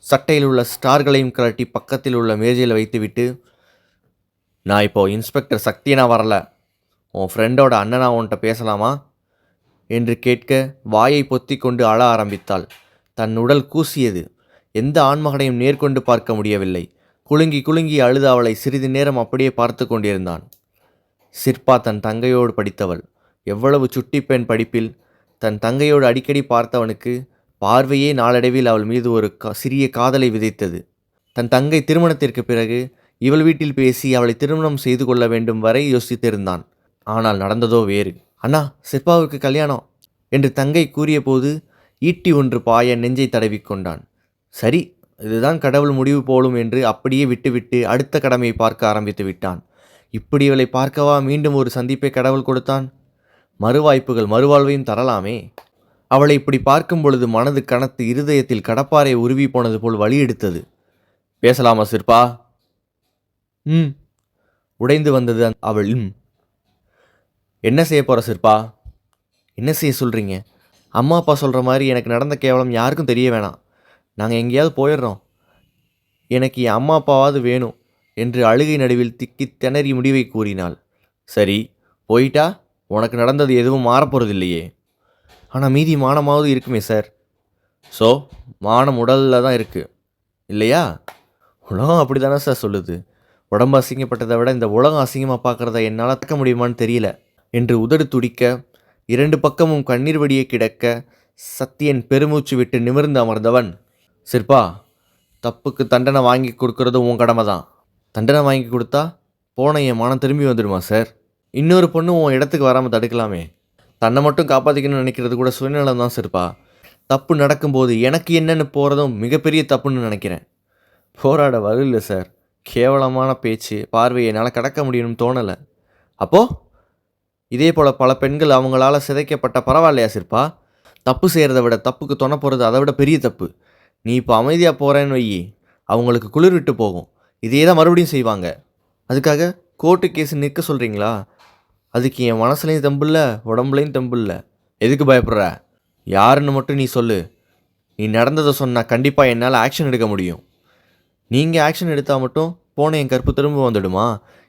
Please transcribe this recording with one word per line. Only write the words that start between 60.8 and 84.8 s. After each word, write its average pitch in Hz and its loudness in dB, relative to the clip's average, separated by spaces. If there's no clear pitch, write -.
"பேசலாமா 120 4
சிற்பா?" 113 2
"ம்." 160 2
உடைந்து 147 2
வந்தது 120 0
அந்த-, 113 -4
அவள் 107 -2
"ம்." 110 -6
"என்ன 127 2
செய்ய 151 2
போற 123 2
சிற்பா?" 107 2
"என்ன 131 -4
செய்ய 151 -2
சொல்றீங்க? 110 -4
அம்மா 143 2
அப்பா 165 2
சொல்ற 131 0
மாதிரி 131 0
எனக்கு 123 -2
நடந்த 135 -2
கேவலம் 127 0
யாருக்கும் 127 -2
தெரிய 123 2
வேணாம். 107 -4
நாங்க 110 -2
எங்கேயாவது 127 0
போயிடுறோம். 135 -2
எனக்கு 127 -2
என் 117 0
அம்மா 135 0
அப்பாவாவது 139 2
வேணும்" 123 -2
என்று 120 -4
அழுகை 147 2
நடுவில் 123 0
திக்கி - -10
திணறி 139 -2
முடிவை 131 0
கூறினாள். 98 -6
"சரி, 101 0
போயிட்டா 135 2
உனக்கு 110 -4
நடந்தது 131 0
எதுவும் 123 2
மாறப்போறதில்லையே." 113 0